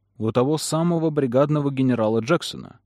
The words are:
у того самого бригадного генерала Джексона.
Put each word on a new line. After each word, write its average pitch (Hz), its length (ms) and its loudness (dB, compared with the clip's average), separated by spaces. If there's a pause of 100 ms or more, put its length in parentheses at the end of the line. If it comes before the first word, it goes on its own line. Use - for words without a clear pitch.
(180)
у 110 120 -2
того 131 280 2
самого 160 520 0
бригадного 143 600 2
генерала 120 500 2
Джексона. 117 640 -4